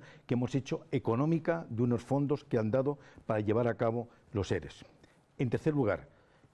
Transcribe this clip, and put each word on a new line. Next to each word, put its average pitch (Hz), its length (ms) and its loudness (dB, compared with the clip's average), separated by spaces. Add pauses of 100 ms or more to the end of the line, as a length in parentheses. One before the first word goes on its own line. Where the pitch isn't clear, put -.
(260)
que - 80 0
hemos 123 180 -2
hecho 139 380 -4
económica 160 800 0
de 117 120 -2
unos 120 220 2
fondos 143 400 0
que - 160 0
han 110 100 0
dado 131 300 0 (260)
para 110 140 0
llevar 107 280 2
a 113 100 0
cabo 117 320 -2 (220)
los 101 200 -2
eres. - 340 -4 (540)
En 131 100 0
tercer 139 240 0
lugar, 107 340 0 (460)